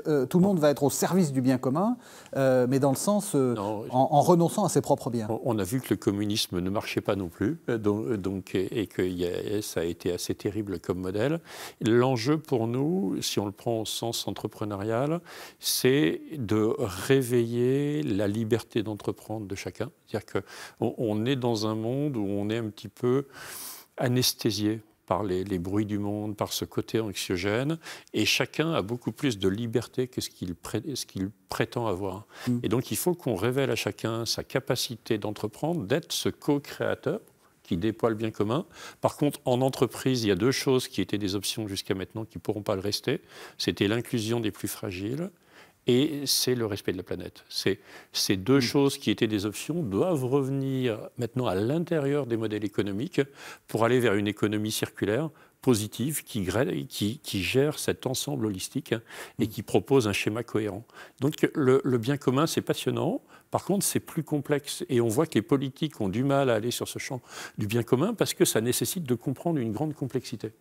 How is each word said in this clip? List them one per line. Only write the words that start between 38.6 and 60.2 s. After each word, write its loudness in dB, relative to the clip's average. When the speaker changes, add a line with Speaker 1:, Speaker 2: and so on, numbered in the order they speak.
Speaker 2:
Par 0
contre, 0
en 4
entreprise, 0
il 4
y 6
a 4
deux 4
choses 2
qui -2
étaient 0
des -2
options -4
jusqu'à -4
maintenant -6
qui -14
ne -10
pourront -4
pas -2
le -2
rester. -2
C'était 2
l'inclusion 0
des -2
plus -6
fragiles -6
et 2
c'est 2
le 0
respect -4
de -2
la -8
planète. -10
C'est 0
ces 0
deux 4
Speaker 1:
Mm. 4
Speaker 2:
choses 2
qui 0
étaient 2
des 0
options -4
doivent 0
revenir 0
maintenant -2
à 0
l'intérieur 0
des 0
modèles -2
économiques -2
pour 0
aller 6
vers 4
une 2
économie 0
circulaire, -2
positive, 0
qui -4
grê-, 0
qui, -4
qui -4
gère 2
cet -2
ensemble -2
holistique, -6
hein, 0
et 0
Speaker 1:
Mm. 0
Speaker 2:
qui -6
propose 4
un 2
schéma -2